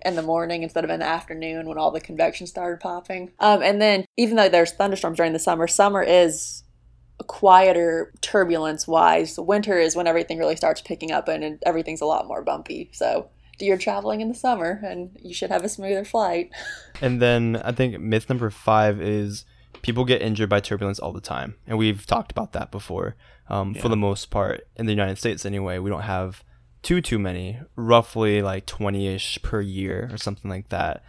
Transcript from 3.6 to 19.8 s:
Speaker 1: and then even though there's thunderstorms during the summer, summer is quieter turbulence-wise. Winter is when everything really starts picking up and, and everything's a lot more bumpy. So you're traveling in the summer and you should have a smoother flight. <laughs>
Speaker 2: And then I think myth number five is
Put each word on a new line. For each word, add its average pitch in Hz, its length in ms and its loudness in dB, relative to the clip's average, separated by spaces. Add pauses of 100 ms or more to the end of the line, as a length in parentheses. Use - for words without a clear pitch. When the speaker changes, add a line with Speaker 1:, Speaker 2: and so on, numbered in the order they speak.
Speaker 1:
and 202 180 2
then 202 260 4 (120)
even 226 200 2
though 196 120 8
there's 170 220 6
thunderstorms 190 460 -2
during 165 160 2
the 165 60 -2
summer, 170 280 0
summer 202 340 4
is 170 600 4 (640)
quieter 175 840 6 (100)
turbulence-wise. 165 1160 2
Winter 202 400 0
is 165 160 2
when 175 120 0
everything 165 300 0
really 160 180 2
starts 165 260 0
picking 160 300 -8
up 151 160 -2
and, 156 160 -2
and 156 220 -8
everything's 160 360 -2
a 151 40 -2
lot 156 220 0
more - 160 -6
bumpy. - 500 -6
So - 360 -2 (300)
you're 196 180 2
traveling 208 440 -2
in 220 60 -4
the 240 80 -4
summer 208 480 -2
and 180 280 -10 (100)
you 175 120 -16
should 185 160 -6
have 180 140 0
a 208 60 -4
smoother 196 360 -4
flight. 175 500 0
<laughs> - 60 -14 (400)
Speaker 2:
And 123 200 0
then 117 440 4
I 120 80 -4
think 123 260 0
myth 110 300 0
number 120 200 0
five 107 520 2
is 104 420 -4 (380)